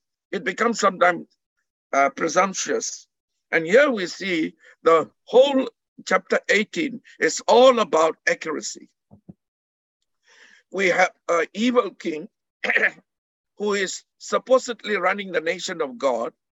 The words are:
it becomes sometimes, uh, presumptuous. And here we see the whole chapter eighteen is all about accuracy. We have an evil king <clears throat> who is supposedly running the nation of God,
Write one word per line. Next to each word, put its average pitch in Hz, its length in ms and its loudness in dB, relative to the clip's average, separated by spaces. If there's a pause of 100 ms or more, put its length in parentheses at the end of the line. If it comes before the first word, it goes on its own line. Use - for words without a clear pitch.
(300)
it 185 140 -8
becomes 220 360 -2
sometimes, 175 460 2 (680)
uh, 139 160 2
presumptuous. 170 960 -4 (440)
And 165 140 -2
here 262 240 4
we 196 180 -4
see 175 480 -4 (280)
the 160 260 4 (140)
whole 269 460 4 (360)
chapter 185 340 -2 (100)
eighteen 196 520 -2 (160)
is - 300 -2
all 240 320 6
about 160 380 0 (100)
accuracy. - 600 -6 (1800)
We 190 180 -2
have 175 260 2 (160)
an 165 240 0
evil 226 380 0
king 160 360 -10 (360)
<clears throat> - 920 -6
who 208 160 -4
is 196 300 -6 (140)
supposedly 208 800 -2
running 190 340 -4
the 165 80 -2
nation 170 420 -6
of 131 160 -6
God, 123 360 -2 (180)